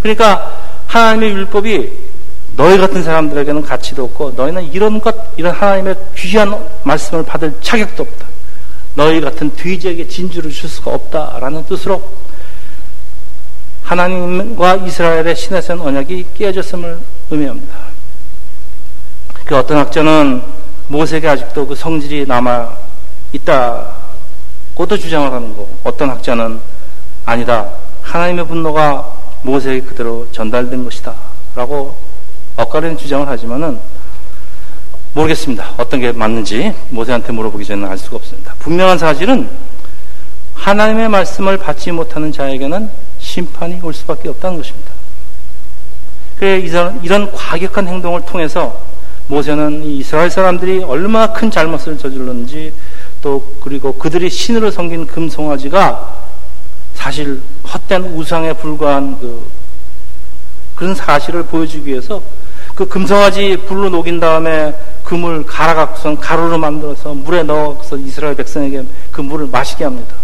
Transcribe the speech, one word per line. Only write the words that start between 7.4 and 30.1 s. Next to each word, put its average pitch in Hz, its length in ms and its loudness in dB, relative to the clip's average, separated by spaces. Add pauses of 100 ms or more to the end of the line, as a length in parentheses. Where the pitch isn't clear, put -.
자격도 208 420 0
없다. - 240 0 (680)
너희 160 260 2
같은 143 360 0
돼지에게 175 520 0
진주를 175 420 0
줄 147 180 0
수가 - 240 0
없다라는 151 720 0
뜻으로 185 380 0 (1800)
하나님과 180 920 0
이스라엘의 165 580 0
신의 180 280 0
산 175 180 0
언약이 151 540 0
깨졌음을 185 640 0 (320)
의미합니다. 147 440 0 (1700)
그 151 120 0
어떤 147 220 2
학자는 143 640 0 (460)
모세에게 156 380 0
아직도 143 400 0
그 143 80 0
성질이 147 520 0
남아 123 440 0 (640)
있다고도 - 1700 0
주장을 151 340 0
하는 120 240 0
거고, 104 180 0 (100)
어떤 135 260 0
학자는 117 500 0 (640)
"아니다, 117 460 0 (320)
하나님의 175 440 0
분노가 156 640 0 (320)
모세에게 131 440 0
그대로 117 460 0